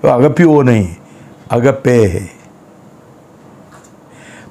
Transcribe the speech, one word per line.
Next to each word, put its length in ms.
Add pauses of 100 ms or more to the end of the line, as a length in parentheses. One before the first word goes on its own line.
तो 60
अगापियो 540
नहीं, 340 (560)
अगापे 540
है। 240 (2250)